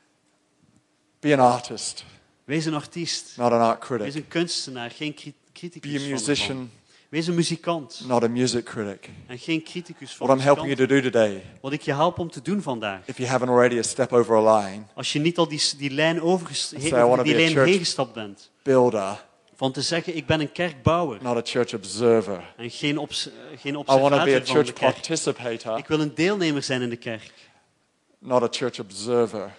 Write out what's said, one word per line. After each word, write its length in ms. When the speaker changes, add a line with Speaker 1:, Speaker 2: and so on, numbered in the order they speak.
Speaker 1:
be 140
an 60
artist, 680
Speaker 2:
Wees 220
een 80
artiest. 640
Speaker 1:
not 140
an 100
art 180
critic. 260
Speaker 2:
Wees 100
een 120
kunstenaar, 640
geen 220
cri-, 200
criticus 380
Speaker 1:
Be 60
a 40
Speaker 2:
van 100
het 160
Speaker 1:
musician, 300
Speaker 2:
land. 120
Wees 180
een 80
muzikant 720
Speaker 1:
not 160
a 40
music 360
critic. 460
Speaker 2:
en 100
geen 260
criticus 520
van 120
Speaker 1:
What 120
I'm 60
helping 220
you 120
Speaker 2:
muzikanten. 320
Speaker 1:
to 80
do 100
today, 140
Speaker 2:
Wat 100
ik 100
je 120
help 260
om 120
te 100
doen 200
vandaag, 440
Speaker 1:
if 120
you 120
haven't 220
already 260
a 40
step 320
over 220
a 260
line, 200
Speaker 2:
als 200
je 60
niet 180
al 100
die 120
s-, 180
die 140
lijn 300
overges-, 520
Speaker 1:
and 100
Speaker 2:
he-, 60
Speaker 1:
say, 100
"I 20
wanna 100
Speaker 2:
over 20
die 100
Speaker 1:
be 60
a 40
Speaker 2:
lijn 120
Speaker 1:
church 140
Speaker 2:
heen 80
gestapt 360
bent, 380
Speaker 1:
builder, 600
Speaker 2:
van 160
te 100
zeggen, 340
"Ik 100
ben 140
een 120
kerkbouwer 680
Speaker 1:
not 160
a 60
church 300
observer. 840
Speaker 2:
en 120
geen 280
obs-, 320
geen 160
Speaker 1:
I 100
wanna 400
be 100
a 40
Speaker 2:
observator 80
van 0
de 60
Speaker 1:
church 220
Speaker 2:
kerk. 200
Speaker 1:
participator, 840
Speaker 2:
Ik 100
wil 120
een 160
deelnemer 480
zijn 180
in 80
de 80
kerk. 360
Speaker 1:
not 240
a 80
church 280
observer." 800